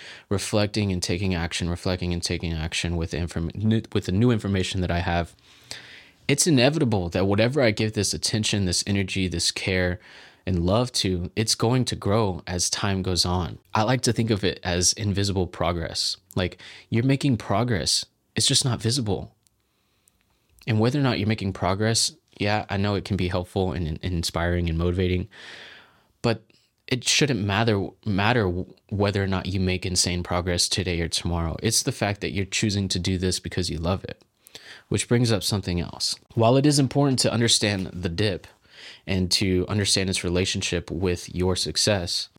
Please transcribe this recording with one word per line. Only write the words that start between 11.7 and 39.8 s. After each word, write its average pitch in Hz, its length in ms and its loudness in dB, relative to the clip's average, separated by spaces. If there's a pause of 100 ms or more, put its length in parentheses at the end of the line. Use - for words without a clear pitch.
to 98 100 -4
grow 98 520 0
as 90 240 -2
time 95 320 0
goes 90 200 0
on." 90 360 0 (120)
I 110 120 2
like 123 180 2
to 120 120 2
think 113 180 0
of 101 120 0
it 90 200 0
as 90 300 2
invisible 101 520 0
progress. 85 720 -2 (160)
Like, 90 240 -2 (320)
you're 117 140 0
making 135 340 2
progress. 107 640 0 (320)
It's - 120 0
just - 180 2
not 120 160 0
visible. 113 540 -2 (1300)
And 110 140 2
whether 123 180 2
or 143 60 2
not 117 160 2
you're 101 80 2
making 98 260 0
progress, 101 600 0 (240)
yeah, 104 320 0
I 101 80 -2
know 101 180 0
it 90 80 -2
can 98 140 -2
be 92 100 0
helpful 92 460 -2
and, 87 120 -2
and 78 160 -4
inspiring 87 680 -2
and 80 80 -2
motivating, 90 500 0 (920)
but 117 220 0 (440)
it 123 180 -2
shouldn't 135 380 2
matter, 104 460 2 (160)
matter 107 380 2
w-, 90 300 -2 (140)
whether 101 340 2
or 98 60 0
not 95 200 -2
you 92 120 -2
make 90 260 0
insane 90 380 0
progress 87 460 0
today 87 320 -2
or 82 80 -2
tomorrow. 82 520 -2
It's 110 220 0
the 143 80 -2
fact 104 300 -2
that 82 100 -4
you're 95 140 -2
choosing 101 440 0
to 92 100 -2
do 92 180 0
this 90 240 0
because 87 280 -4
you 82 80 -6
love 87 280 -2
it, - 180 -14 (640)
which - 220 -2
brings 120 240 4
up 95 100 0
something 92 380 -2
else. - 340 -6 (180)
While 117 220 6
it 139 100 4
is 147 140 6
important 139 400 2
to - 140 2
understand 107 540 2
the 90 200 -6
dip 90 400 -2 (580)
and 92 260 0
to 92 360 2
understand 98 420 0